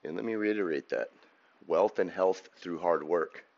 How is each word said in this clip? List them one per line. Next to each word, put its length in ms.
And 120
let 100
me 80
reiterate 560
that. 220
Wealth 320
and 100
health 460
through 240
hard 240
work. 400